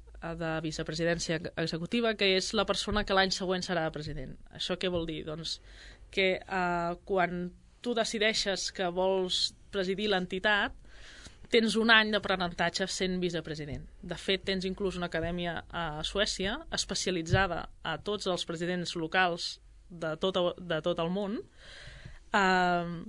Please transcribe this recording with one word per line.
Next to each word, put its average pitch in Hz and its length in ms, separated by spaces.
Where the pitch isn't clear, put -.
eh, 165 220
de 165 240
vicepresidència 165 800
ex-, 175 160
executiva, 175 580
que 202 220
és 190 180
la 202 120
persona 202 380
que 196 140
l'any 190 160
següent 185 320
serà 165 240
president. 147 480
Això - 280
què 185 120
vol 170 160
dir? 156 200
Doncs 156 320
que, 190 280
eh, 175 640
quan 175 500
tu 240 180
decideixes 208 760
que 185 160
vols 185 640
presidir 196 420
l'entitat, 202 680
tens 226 300
un 226 140
any 214 220
d'aprenentatge 185 760
sent 185 320
vicepresident. 156 600
De 175 200
fet, 185 300
tens 190 180
inclús 185 320
una 175 140
acadèmia 170 580
a 160 360
Suècia 208 640
especialitzada 185 960
a 160 180
tots 202 300
els 175 180
presidents 175 500
locals 170 600
de 165 320
tot, 190 200
de 170 260
tot 175 180
el 170 100
món, 202 300
ehm, 180 640